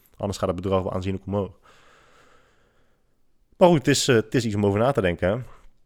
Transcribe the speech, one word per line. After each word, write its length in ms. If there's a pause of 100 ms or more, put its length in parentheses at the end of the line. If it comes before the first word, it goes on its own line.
(160)
Anders 220
gaat 100
het 80
bedrag 260
wel 100
aanzienlijk 340
omhoog. 320 (2000)
Maar 120
goed, 100
het 80
is, 220
eh, 60
het 200
is 100
iets 100
om 120
over 120
na 140
te 80
denken, 280
hè. 60 (520)